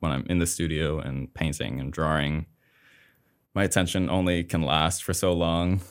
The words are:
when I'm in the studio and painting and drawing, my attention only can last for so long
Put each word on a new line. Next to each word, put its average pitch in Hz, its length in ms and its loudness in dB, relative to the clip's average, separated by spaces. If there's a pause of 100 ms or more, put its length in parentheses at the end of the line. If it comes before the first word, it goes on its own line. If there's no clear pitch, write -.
when 80 120 0
I'm 67 160 -2
in 87 100 2
the 85 80 2
studio 78 520 -2
and 67 340 -6
painting 69 480 -4
and 67 100 -6
drawing, 78 560 0 (1080)
my 98 100 2
attention 90 460 2
only 90 340 2
can 82 180 -2
last 78 400 2
for 92 120 -2
so 92 180 2
long 85 480 2 (100)